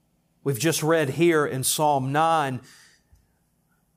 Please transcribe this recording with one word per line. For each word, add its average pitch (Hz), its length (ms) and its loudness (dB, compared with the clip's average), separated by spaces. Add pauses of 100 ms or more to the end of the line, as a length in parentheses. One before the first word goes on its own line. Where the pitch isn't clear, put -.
(440)
We've 139 140 -2
just 151 240 -2
read 156 300 0
here 160 340 2
in 131 180 -6
Psalm 139 480 0
nine 151 500 0 (1400)